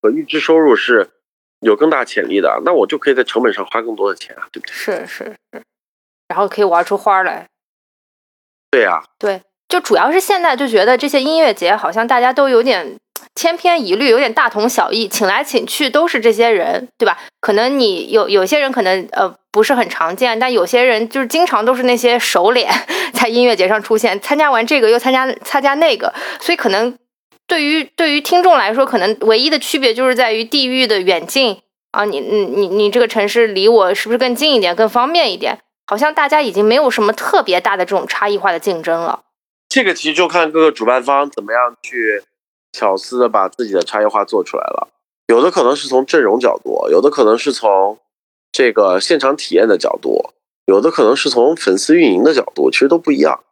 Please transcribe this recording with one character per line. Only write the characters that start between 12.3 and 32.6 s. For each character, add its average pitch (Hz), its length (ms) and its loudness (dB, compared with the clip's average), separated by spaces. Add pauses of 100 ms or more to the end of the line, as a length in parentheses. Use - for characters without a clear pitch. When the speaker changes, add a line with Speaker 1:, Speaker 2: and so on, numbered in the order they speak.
Speaker 2:
都 277 160 2
有 240 120 4
点 202 360 -2 (380)
千 339 200 -2
篇 339 300 0
一 185 100 0
律， 262 140 0
有 226 80 6
点 247 160 0
大 214 160 0
同 208 180 -2
小 - 240 0
异， 220 160 -4
请 202 180 -2
来 208 180 0
请 277 220 -4
去 285 240 -4
都 302 180 2
是 285 120 -2
这 220 140 4
些 233 160 2
人， 175 480 -2
对 233 80 0
吧？ 185 120 0 (220)
可 214 140 -2
能 254 260 0
你 190 320 -2
有， 214 160 2
有 190 180 2
些 294 140 0
人 269 120 -2
可 247 100 -2
能， 190 300 -2
呃， 180 220 -2 (180)
不 214 120 2
是 269 100 2
很 240 160 0
常 214 260 -4
见， 233 220 -2
但 254 140 0
有 196 140 2
些 247 180 2
人 226 240 0
就 269 140 -4
是 247 60 -4
经 320 180 0
常 226 180 0
都 247 100 2
是 254 100 -2
那 247 120 2
些 240 240 2
熟 196 320 0
脸 254 200 0 (200)
<laughs> - 220 -6
在 - 140 0
音 240 180 2
乐 233 100 4
节 185 120 0
上 214 140 0
出 220 160 -2
现， 202 220 -2
参 285 180 -2
加 294 140 2
完 233 140 2
这 277 160 0
个 220 80 4
又 240 100 4
参 254 140 0
加， 262 180 0 (120)
参 - 180 -2
加 277 140 0
那 302 200 2
个， - 180 -4 (280)
所 - 100 -2
以 349 40 2
可 - 140 -2
能 233 280 -2 (480)
对 320 180 -2
于， 302 200 -2 (120)
对 311 180 0
于 294 80 -2
听 349 200 -2
众 359 140 6
来 214 180 0
说， 262 120 0
可 247 120 -4
能 202 240 0
唯 220 180 2
一 277 100 -2
的 302 100 0
区 - 180 -6
别 262 160 0
就 254 140 0
是 254 80 2
在 226 180 0
于 220 100 -4
地 262 240 -2
域 254 200 0
的 208 120 0
远 180 280 0
近 247 340 -2 (300)
啊， 208 140 -2
你， 165 140 -4
你， 196 260 -2
你， 180 220 -2